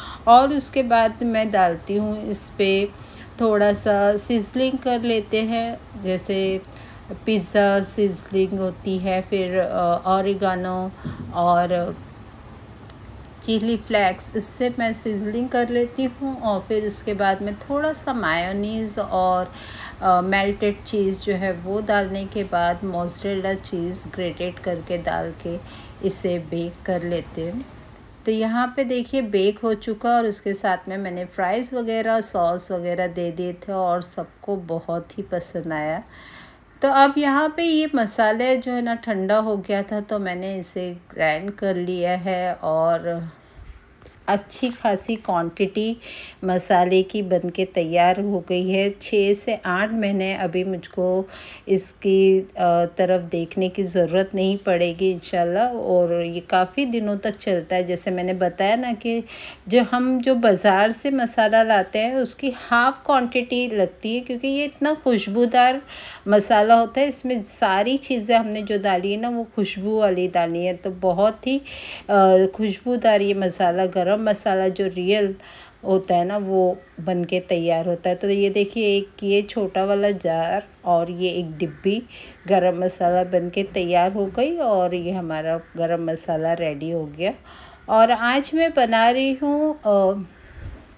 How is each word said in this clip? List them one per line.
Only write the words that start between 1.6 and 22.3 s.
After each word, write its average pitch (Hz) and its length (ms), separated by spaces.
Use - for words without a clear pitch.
हूँ 208 280
इस 208 340
पे 196 320
थोड़ा 208 320
सा 202 440
सिजलिंग 254 600
कर 247 240
लेते 220 400
हैं, 226 380
जैसे 190 580
पिज़्ज़ा 202 580
सिजलिंग 190 760
होती 190 380
है, 185 240
फिर, 185 380
अ, 175 460
ऑरिगानो 185 840
और 175 640
चिली 220 340
फ्लेक्स, 202 580
इससे 240 440
मैं 226 140
सिजलिंग 220 560
कर 240 200
लेती 240 340
हूँ। 262 380
और 208 180
फिर 214 260
उसके 208 280
बाद 196 280
में 202 140
थोड़ा 294 380
सा 294 200
मेयोनीज 202 840
और, 185 520
अ, 185 200
मेल्टेड 202 640
चीज़ 196 420
जो 202 80
है 185 180
वो 185 300
डालने 196 440
के 196 180